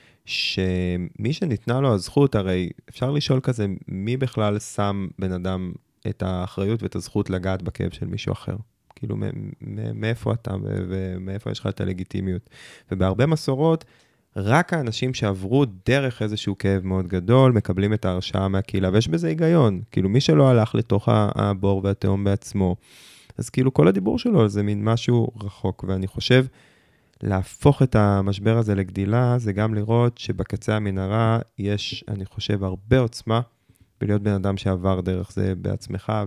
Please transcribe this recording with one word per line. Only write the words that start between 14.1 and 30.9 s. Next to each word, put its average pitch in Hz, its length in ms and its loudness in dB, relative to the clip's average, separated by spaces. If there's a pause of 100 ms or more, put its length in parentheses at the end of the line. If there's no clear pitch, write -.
רק 117 360 2
האנשים 127 420 -2
שעברו 101 500 0 (220)
דרך 131 360 0
איזשהו 104 360 -4
כאב 98 280 2
מאוד 95 220 0
גדול, 113 440 6
מקבלים 101 400 2
את 107 120 -2
ההרשאה 95 440 0
מהקהילה, 98 440 0
ויש 110 160 2
בזה 165 200 0
היגיון. 160 520 2 (100)
כאילו, 95 180 2
מי 110 120 4
שלא 143 280 6
הלך 113 260 4
לתוך 110 340 0
ה-, 107 260 4
הבור 98 500 0
והתהום 98 400 0
בעצמו, 98 520 0 (640)
אז 113 120 -6
כאילו, 131 240 2
כל 151 140 6
הדיבור 196 300 2
שלו 180 300 4
זה 101 140 -2
מין 104 220 -2
משהו 113 440 2 (120)
רחוק, 98 480 -6
ואני 95 180 -2
חושב, 123 380 2 (800)
להפוך 104 600 2
את 127 140 2
המשבר 101 640 2
הזה 107 160 2
לגדילה, 98 640 0
זה 110 140 -2
גם 107 220 0
לראות 117 440 2
שבקצה 101 580 -4
המנהרה 104 640 0 (200)